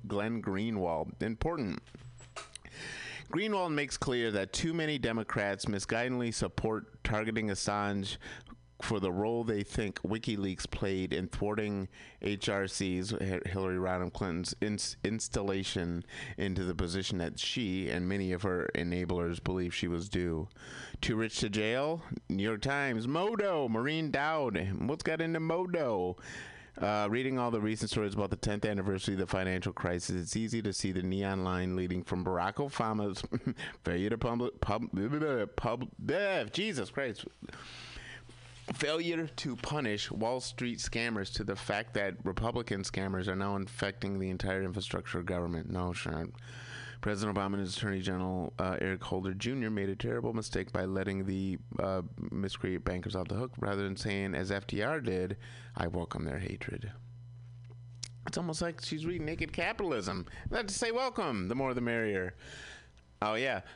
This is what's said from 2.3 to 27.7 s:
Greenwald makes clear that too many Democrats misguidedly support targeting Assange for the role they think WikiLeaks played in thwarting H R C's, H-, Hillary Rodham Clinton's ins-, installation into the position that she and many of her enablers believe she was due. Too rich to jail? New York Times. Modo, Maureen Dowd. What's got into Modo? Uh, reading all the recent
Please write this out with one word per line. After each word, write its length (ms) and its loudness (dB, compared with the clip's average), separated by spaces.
Greenwald 400 2
makes 240 0
clear 360 2
that 200 2
too 220 2
many 240 2
Democrats 680 2
misguidedly 640 0
support 720 0
targeting 440 2
Assange 680 2
for 160 2
the 140 4
role 320 2
they 180 2
think 400 0
WikiLeaks 680 0
played 440 2
in 160 0
thwarting 600 0
H 280 0
R 180 4
C's, 480 0
H-, 320 0
Hillary 320 2
Rodham 340 2
Clinton's 480 -2
ins-, 440 0
installation 1000 0
into 280 2
the 100 2
position 440 0
that 200 -2
she 500 0
and 200 0
many 240 2
of 100 0
her 320 2
enablers 680 0
believe 300 0
she 140 0
was 220 0
due. 400 2
Too 140 2
rich 260 0
to 80 2
jail? 540 2
New 140 2
York 180 2
Times. 460 2
Modo, 640 2
Maureen 420 2
Dowd. 480 4
What's 240 0
got 160 2
into 200 2
Modo? 760 2
Uh, 280 4
reading 300 2
all 120 4
the 100 2
recent 300 2